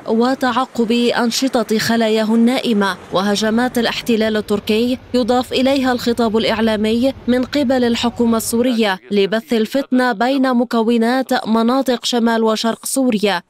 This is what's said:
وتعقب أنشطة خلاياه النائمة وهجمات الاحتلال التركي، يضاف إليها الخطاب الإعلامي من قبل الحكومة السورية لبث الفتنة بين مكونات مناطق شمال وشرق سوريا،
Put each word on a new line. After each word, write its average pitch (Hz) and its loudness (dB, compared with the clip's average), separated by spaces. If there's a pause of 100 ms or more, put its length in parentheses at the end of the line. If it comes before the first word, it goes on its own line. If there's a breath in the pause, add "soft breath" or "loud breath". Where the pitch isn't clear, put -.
وتعقب 240 0
أنشطة 240 0
خلاياه 220 0
النائمة 233 2 (160)
وهجمات 214 0
الاحتلال 220 0
التركي، 220 -2 (160)
يضاف 247 0
إليها 262 2
الخطاب 233 0
الإعلامي 220 0 (140)
من 247 2
قبل 262 0
الحكومة 233 0
السورية 226 0 (120)
لبث 202 0
الفتنة 254 0
بين 262 0
مكونات 240 0
مناطق 233 0
شمال 226 0
وشرق 220 -2
سوريا، 208 0